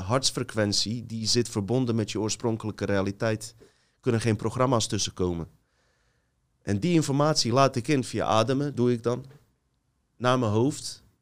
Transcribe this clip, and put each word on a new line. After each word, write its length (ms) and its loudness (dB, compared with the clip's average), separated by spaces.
hartsfrequentie, 1040 -2
die 200 -6
zit 220 2
verbonden 460 0
met 160 -2
je 100 -4
oorspronkelijke 640 -4
realiteit, 680 -2
kunnen 200 0
geen 160 2
programma's 500 0
tussenkomen. 640 -4
En 180 -2
die 140 0
informatie 580 2
laat 240 4
ik 120 -4
in 160 2
via 220 -4
ademen, 480 2
doe 180 2
ik 100 -2
dan, 220 -2
naar 220 2
mijn 140 2
hoofd. 520 0